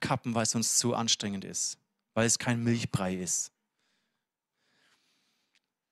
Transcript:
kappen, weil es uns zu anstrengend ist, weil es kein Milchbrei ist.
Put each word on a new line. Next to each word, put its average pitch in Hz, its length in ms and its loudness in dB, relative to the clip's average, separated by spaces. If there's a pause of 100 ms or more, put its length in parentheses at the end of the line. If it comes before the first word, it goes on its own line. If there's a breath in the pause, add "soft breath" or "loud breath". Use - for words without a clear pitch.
kappen, 127 340 -2
weil 113 80 2
es 110 120 0
uns 113 220 0
zu 120 180 2
anstrengend 104 520 -2
ist, - 320 -6 (340)
weil 113 140 2
es 117 120 2
kein 117 240 0
Milchbrei 113 520 0
ist. - 380 -4 (2500)